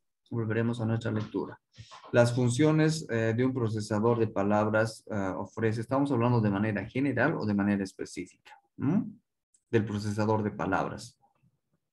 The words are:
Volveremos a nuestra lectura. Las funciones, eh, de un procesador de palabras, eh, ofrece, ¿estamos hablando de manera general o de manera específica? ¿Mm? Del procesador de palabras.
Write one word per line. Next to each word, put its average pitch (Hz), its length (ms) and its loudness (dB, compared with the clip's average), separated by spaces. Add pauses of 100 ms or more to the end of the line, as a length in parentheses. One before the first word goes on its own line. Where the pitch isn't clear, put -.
(300)
Volveremos 117 500 -2
a 113 40 -2
nuestra 113 260 0
lectura. 104 480 -4 (540)
Las 120 220 6
funciones, 156 760 2
eh, 113 260 0
de 123 120 2
un 131 80 -2
procesador 110 640 0
de 113 80 2
palabras, 107 840 0
eh, 98 260 -2
ofrece, 110 440 -2
¿estamos 139 300 -2
hablando 120 300 2
de 107 100 2
manera 101 340 -2
general 131 520 0
o 107 100 -4
de 104 80 0
manera 101 300 2
específica? - 760 -14 (200)
¿Mm? 139 240 0 (680)
Del 110 140 2
procesador 107 580 -2
de 104 80 -2
palabras. - 680 -4 (760)